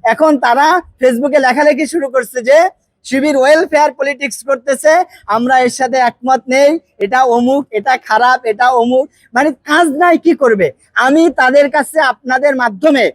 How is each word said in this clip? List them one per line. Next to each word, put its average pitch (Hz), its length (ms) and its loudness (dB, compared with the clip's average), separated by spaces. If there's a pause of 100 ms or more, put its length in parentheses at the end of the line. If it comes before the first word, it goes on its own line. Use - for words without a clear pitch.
এখন 294 340 0
তারা 262 300 0 (320)
ফেসবুকে 262 400 0
লেখালেখি 277 480 0
শুরু 285 220 -4
করছে 247 320 -4
যে 262 160 2 (480)
শিবির 277 320 -2
ওয়েলফেয়ার 302 560 2
পলিটিক্স 277 500 -8
করতেছে, 269 480 -2 (360)
আমরা 240 320 -2
এর 247 100 0
সাথে 262 280 -4
একমত 247 500 -2
নেই, 285 320 2 (180)
এটা 202 260 -2
অমুক, 254 480 0
এটা 220 260 -2
খারাপ, 247 480 0
এটা 240 240 0
অমুক, 254 360 0 (280)
মানে 277 180 0
কাজ 311 360 -2
নাই, 330 300 0
কি 330 180 0
করবে? 214 320 0 (260)
আমি 294 300 2 (120)
তাদের 277 340 2
কাছে 302 300 -2
আপনাদের 262 560 -2
মাধ্যমে 240 600 0